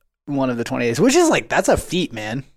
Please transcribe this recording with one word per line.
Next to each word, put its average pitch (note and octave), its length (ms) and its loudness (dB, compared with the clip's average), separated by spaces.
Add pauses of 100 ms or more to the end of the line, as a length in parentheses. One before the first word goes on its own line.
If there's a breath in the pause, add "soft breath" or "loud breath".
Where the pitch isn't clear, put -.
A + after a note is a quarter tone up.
(280)
one C3+ 220 -2
of A#2+ 80 -4
the A#2 60 -2
twenty B2 220 -4
days, A#2 140 0
which B3 140 4
is, E4 160 4
like, E3+ 200 0
that's F3 200 0
a - 80 4
feat, - 340 -4
man. A2 320 -8 (140)